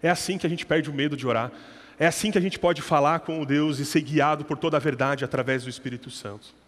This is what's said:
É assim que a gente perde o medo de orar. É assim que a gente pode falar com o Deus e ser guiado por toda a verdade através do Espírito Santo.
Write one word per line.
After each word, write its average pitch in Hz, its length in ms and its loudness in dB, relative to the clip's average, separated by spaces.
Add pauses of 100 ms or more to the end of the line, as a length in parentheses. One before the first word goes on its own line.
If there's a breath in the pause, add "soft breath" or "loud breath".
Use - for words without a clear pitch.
É 165 80 2
assim 180 300 0
que - 80 -4
a 156 40 2
gente 170 140 -4
perde 156 240 2
o 147 60 -8
medo 143 220 0
de 127 100 -6
orar. 117 240 0 (500 loud breath)
É 156 60 4
assim 190 240 0
que 208 80 2
a - 20 4
gente 180 200 -2
pode 175 200 2
falar 151 400 4
com 160 220 -6
o 143 40 -6
Deus 143 340 0
e 143 40 -2
ser 151 180 2
guiado 147 420 2
por 151 120 -4
toda 156 200 0
a 143 40 4
verdade 135 440 0
através 131 400 -2
do 127 60 -10
Espírito 123 400 -10
Santo. 104 440 -14 (140)